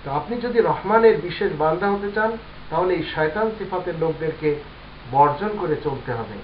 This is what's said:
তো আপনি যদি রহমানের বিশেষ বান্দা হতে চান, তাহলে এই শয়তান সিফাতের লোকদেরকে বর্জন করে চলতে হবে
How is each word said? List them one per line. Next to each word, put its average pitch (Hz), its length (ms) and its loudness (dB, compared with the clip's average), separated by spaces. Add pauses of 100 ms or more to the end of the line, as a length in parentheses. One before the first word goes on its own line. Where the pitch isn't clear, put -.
তো 143 60 -8
আপনি 202 300 -4
যদি 233 180 2
রহমানের 214 600 6
বিশেষ 180 380 -2
বান্দা 170 320 2
হতে 202 220 -2
চান, 226 240 0 (340)
তাহলে 180 240 2
এই 156 80 -2 (120)
শয়তান 208 440 0
সিফাতের 180 420 -4
লোকদেরকে 156 540 0 (560)
বর্জন 147 380 4 (120)
করে 156 240 0
চলতে 127 280 -4
হবে 104 320 -6